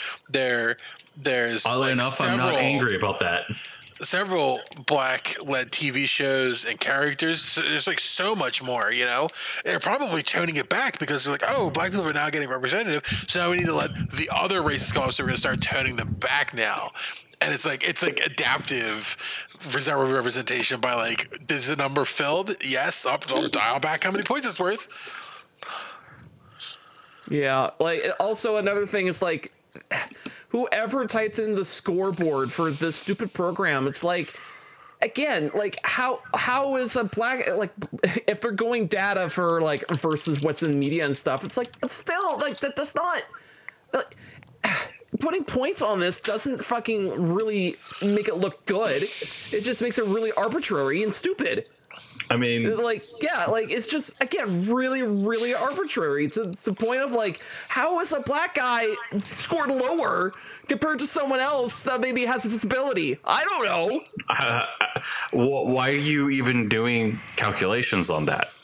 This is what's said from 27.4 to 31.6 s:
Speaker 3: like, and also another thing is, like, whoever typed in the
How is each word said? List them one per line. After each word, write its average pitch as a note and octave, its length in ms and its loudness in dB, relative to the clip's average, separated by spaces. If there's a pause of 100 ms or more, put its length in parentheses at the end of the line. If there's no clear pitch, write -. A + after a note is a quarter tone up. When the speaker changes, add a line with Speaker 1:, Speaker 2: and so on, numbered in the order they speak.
Speaker 3:
like, D#3+ 260 2
and - 140 2
also G#3+ 380 0
another G3+ 300 0
thing F#3+ 200 0
is, F3+ 160 0
like, E3+ 300 -2 (960)
whoever A#3 580 0
typed G#3+ 320 -2
in G#3+ 160 0
the F#3+ 100 0